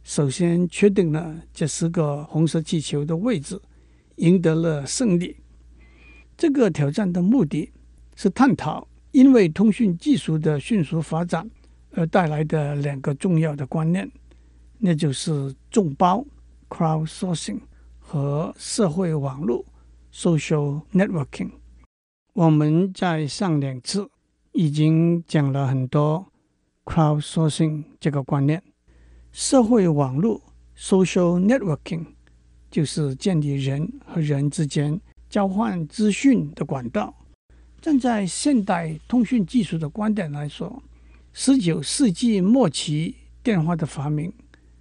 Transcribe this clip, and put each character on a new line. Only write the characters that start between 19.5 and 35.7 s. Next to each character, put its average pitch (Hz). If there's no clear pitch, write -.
social 151
networking。 185
我 165
们 156
在 165
上 156
两 131
次 196
已 175
经 160
讲 143
了 139
很 131
多 151
crowdsourcing 151
这 156
个 143
观 139
念。 156
社 -
会 208
网 143
络， 208
social 180
networking， 175
就 160
是 135
建 175
立 143
人 139
和 -
人 147
之 151
间 147
交 202
换 190